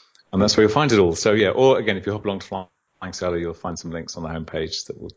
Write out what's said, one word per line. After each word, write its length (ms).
And 80
that's 160
where 80
you'll 80
find 200
it 80
all. 160
So, 180
yeah, 160
or 300
again, 180
if 80
you 60
hop 120
along 180
to 40
Flying 680
Solo, 220
you'll 200
find 240
some 100
links 260
on 60
the 80
homepage 560
that 160
will 160